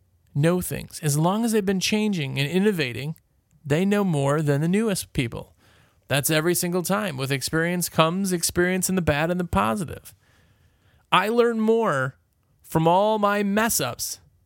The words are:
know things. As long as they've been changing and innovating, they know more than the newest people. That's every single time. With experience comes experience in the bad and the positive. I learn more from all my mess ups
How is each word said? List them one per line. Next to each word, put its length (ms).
know 260
things. 420
As 160
long 260
as 80
they've 120
been 140
changing 600
and 120
innovating, 640
they 200
know 180
more 400
than 200
the 60
newest 440
people. 420
That's 220
every 240
single 280
time. 340
With 160
experience 560
comes 440
experience 560
in 60
the 80
bad 280
and 80
the 60
positive. 720
I 160
learn 320
more 560
from 260
all 300
my 240
mess 380
ups 400